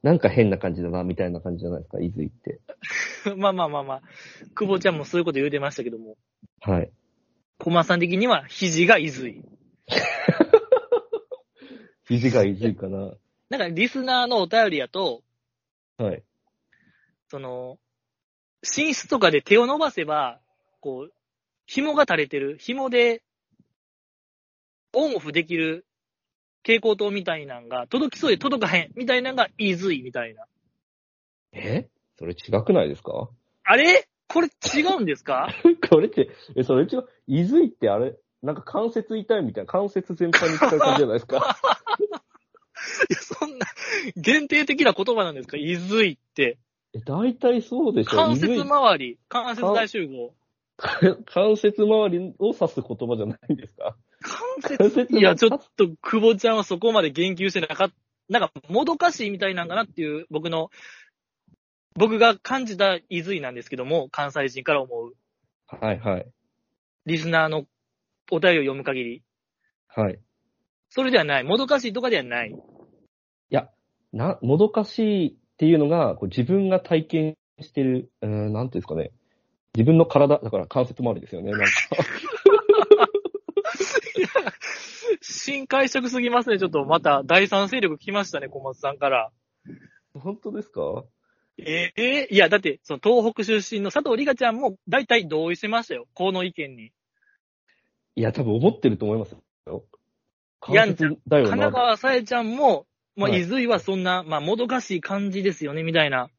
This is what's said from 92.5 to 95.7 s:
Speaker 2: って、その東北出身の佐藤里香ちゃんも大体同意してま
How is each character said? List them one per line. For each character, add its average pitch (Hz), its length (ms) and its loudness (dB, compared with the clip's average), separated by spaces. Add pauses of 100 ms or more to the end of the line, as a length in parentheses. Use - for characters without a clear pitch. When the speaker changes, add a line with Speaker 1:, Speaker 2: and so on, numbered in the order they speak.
Speaker 2:
っ - 20 2
て、 160 220 -4
そ - 120 -8
の 131 80 -10
東 226 300 4
北 220 120 -4
出 214 300 -2
身 202 80 -4
の 196 80 -4
佐 294 140 -2
藤 247 160 0
里 285 80 -2
香 269 80 2
ち 247 100 0
ゃ 233 40 2
ん 220 60 -4
も 240 200 -4 (120)
大 247 180 0
体 226 220 2
同 160 240 -2
意 175 40 -4
し - 40 -16
て 214 80 -6
ま 226 140 -2